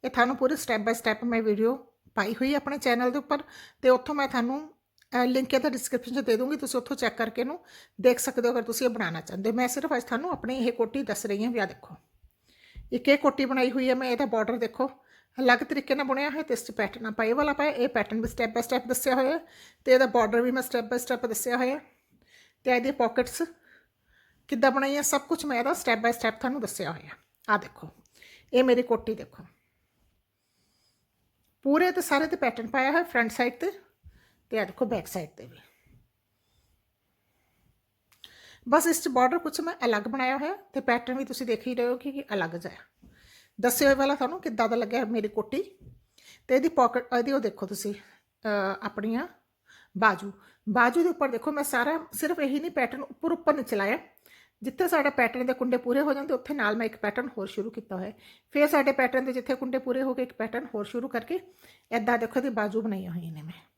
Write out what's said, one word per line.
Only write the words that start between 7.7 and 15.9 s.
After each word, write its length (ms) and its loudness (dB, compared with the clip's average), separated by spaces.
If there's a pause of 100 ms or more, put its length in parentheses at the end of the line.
ਦੇਖ 180 6
ਸਕਦੇ 280 0
ਹੋ 60 2
ਅਗਰ 80 0
ਤੁਸੀਂ 260 -2
ਇਹ 60 0
ਬਣਾਉਣਾ 280 -4
ਚਾਹੁੰਦੇ 280 -4
ਹੋ। 60 0
ਮੈਂ 120 2
ਸਿਰਫ 280 -2
ਅੱਜ 80 -2
ਤੁਹਾਨੂੰ 280 -4
ਆਪਣੀ 260 -4
ਇਹ 140 2
ਕੋਟੀ 320 -2
ਦੱਸ 220 -4
ਰਹੀ 200 -2
ਹਾਂ। 60 0
ਵੀ 80 -2
ਆਹ 80 0
ਦੇਖੋ, 280 -16 (1000)
ਇੱਕ 140 0
ਇਹ 100 8
ਕੋਟੀ 280 2
ਬਣਾਈ 260 2
ਹੋਈ 180 0
ਹੈ 60 4
ਮੈਂ, 140 -2
ਇਹਦਾ 160 0
ਬਾਰਡਰ 320 0
ਦੇਖੋ 340 -4 (480)
ਅਲੱਗ 200 6
ਤਰੀਕੇ 360 -2